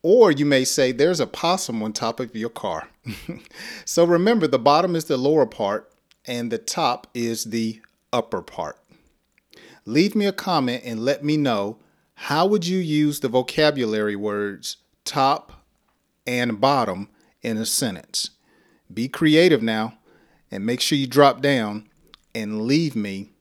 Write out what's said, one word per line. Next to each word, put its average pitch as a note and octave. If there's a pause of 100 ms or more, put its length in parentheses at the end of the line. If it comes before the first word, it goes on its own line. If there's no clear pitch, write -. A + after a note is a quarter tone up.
Or G#3
you D3
may C3+
say, C3
"There's D3+
a A#2
possum E3
on G#2+
top A2+
of A#2
your A2
car." F2 (160)
<laughs> - (420)
So E3+
remember, F3
the C3
bottom D#3
is D#3+
the C3+
lower C#3+
part G#2+ (320)
and A#2+
the A#2
top B2
is A#2
the A2+ (320)
upper A2+
part. - (1040)
Leave E3
me G#3
a G3
comment C3
and A2+
let C#3+
me D3+
know, A2 (360)
how D#3+
would G3
you F#3
use D3+
the C3+
vocabulary A#2+
words G#2 (260)
top C#3+ (640)
and A#2+
bottom A2+ (320)
in A2+
a A2
sentence? - (640)
Be A#2
creative D#3
now A2 (500)
and G2+
make A#2+
sure -
you C3+
drop C3
down A2 (440)
and G#2+
leave D3
me G2+